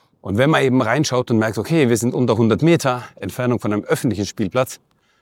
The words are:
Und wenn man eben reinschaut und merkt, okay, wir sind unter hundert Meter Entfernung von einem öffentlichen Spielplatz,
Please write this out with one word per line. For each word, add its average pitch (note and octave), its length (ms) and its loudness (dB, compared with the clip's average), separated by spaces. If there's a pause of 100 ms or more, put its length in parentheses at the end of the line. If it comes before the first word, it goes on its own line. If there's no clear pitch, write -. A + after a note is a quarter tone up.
(220)
Und G2 160 -4
wenn C3+ 120 4
man C#3 140 2
eben B2+ 180 2
reinschaut B2 480 -2
und A2+ 100 2
merkt, A2 180 -2
okay, C3+ 320 2
wir A#2+ 80 2
sind A#2+ 160 -2
unter B2 240 0
hundert A2+ 240 2
Meter C#3 420 2 (120)
Entfernung B2 440 -4
von G#2+ 140 -4
einem G#2 100 -2
öffentlichen G#2 420 -2
Spielplatz, A2+ 540 -4 (420)